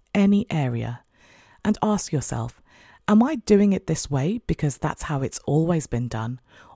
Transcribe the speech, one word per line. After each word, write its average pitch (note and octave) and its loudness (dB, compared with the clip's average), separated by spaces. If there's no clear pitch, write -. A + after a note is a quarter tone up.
any G3+ 4
area. A#2+ -4
And G#3 2
ask G#3 -2
yourself, A#2+ -4
"Am G#3 6
I D4 2
doing G#3 4
it - -4
this - -4
way D3 -2
because - -2
that's - -6
how C#3 -4
it's - -6
always D#3+ 0
been A#2+ -4
done, A#2 -8